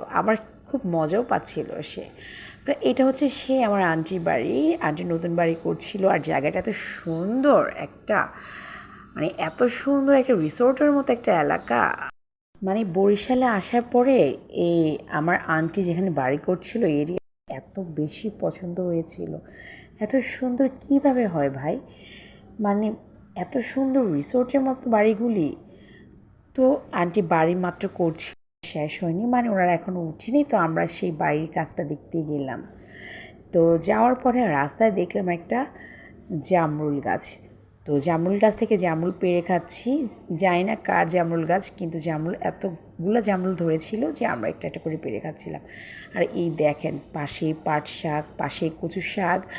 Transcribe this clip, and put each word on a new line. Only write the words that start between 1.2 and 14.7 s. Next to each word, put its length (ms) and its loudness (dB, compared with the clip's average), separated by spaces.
পাচ্ছিল 580 -4
সে। 240 -12
তো 160 0
এটা 240 4
হচ্ছে 240 2
সে 340 0
আমার 180 2
আন্টির 380 0
বাড়ি, 600 0
আন্টি 220 -2
নতুন 320 -2
বাড়ি 280 2
করছিল। 440 -2
আর 120 4
জায়গাটা 400 -2
এত 100 -4
সুন্দর 1080 2
একটা, 520 -2
মানে 220 -2
এত 260 -2
সুন্দর 520 2
একটা 180 4
রিসোর্টের 580 2
মতো 220 2
একটা 280 2
এলাকা। 680 0
মানে 220 0
বরিশালে 600 2
আসার 360 0
পরে 540 4
এই 480 2